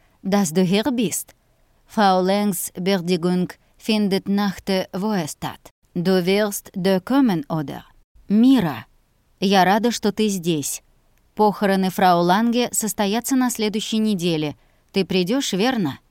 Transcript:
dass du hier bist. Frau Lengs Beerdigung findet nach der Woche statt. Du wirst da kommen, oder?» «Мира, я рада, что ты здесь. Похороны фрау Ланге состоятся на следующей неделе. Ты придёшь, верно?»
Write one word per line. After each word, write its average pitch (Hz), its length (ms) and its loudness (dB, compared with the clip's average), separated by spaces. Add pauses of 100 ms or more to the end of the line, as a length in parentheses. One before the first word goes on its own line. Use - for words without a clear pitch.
(220)
dass 196 300 0
du 185 100 2
hier 202 280 2
bist. 226 440 -4 (520)
Frau 190 360 2
Lengs 202 520 -2
Beerdigung 180 760 0 (280)
findet 202 500 0
nach 202 320 -2
der 185 320 -2
Woche 190 360 -4
statt. - 420 -12 (240)
Du 180 320 2
wirst 202 480 0
da 185 260 0
kommen, 233 480 2
oder?» 151 360 -6 (440)
«Мира, 202 580 4 (540)
я 190 240 4
рада, 202 260 2
что 208 220 -2
ты 214 160 0
здесь. 170 540 -4 (520)
Похороны 196 560 0
фрау 180 320 2
Ланге 226 500 0
состоятся 214 640 -4
на 254 160 0
следующей 214 480 -4
неделе. 170 580 -2 (360)
Ты 190 140 0
придёшь, 196 480 -2
верно?» 202 440 -2 (120)